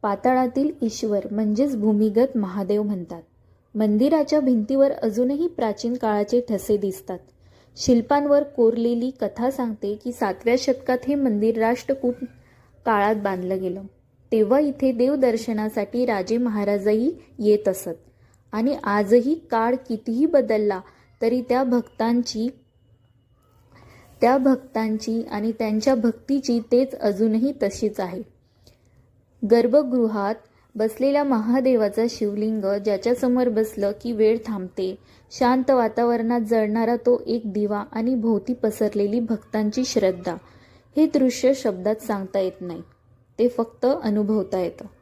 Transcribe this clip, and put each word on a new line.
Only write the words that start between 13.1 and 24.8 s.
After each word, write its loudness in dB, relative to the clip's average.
बांधलं -4
गेलं. -6
तेव्हा 4
इथे 0
देवदर्शनासाठी 0
राजे -2
महाराजही 0
येत 4
असत -4
आणि 0
आजही 2
काळ 0
कितीही -2
बदलला 2
तरी 0
त्या 0
भक्तांची, -2
त्या 4
भक्तांची 0